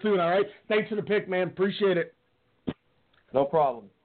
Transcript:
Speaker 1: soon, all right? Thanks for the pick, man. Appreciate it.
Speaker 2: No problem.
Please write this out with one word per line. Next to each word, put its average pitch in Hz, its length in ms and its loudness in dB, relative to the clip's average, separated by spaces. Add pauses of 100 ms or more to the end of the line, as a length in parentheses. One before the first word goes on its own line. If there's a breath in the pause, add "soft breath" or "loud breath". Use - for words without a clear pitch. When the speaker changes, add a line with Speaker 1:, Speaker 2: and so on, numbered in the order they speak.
Speaker 1:
soon, 202 180 2
all 170 120 2
right? 196 160 2 (200)
Thanks 214 220 0
for 214 60 -4
the 202 80 -4
pick, 190 260 -2
man. 185 200 0
Appreciate 190 460 0
it. - 200 -4 (1200)
Speaker 2:
No 135 100 2
problem. 139 400 0 (180)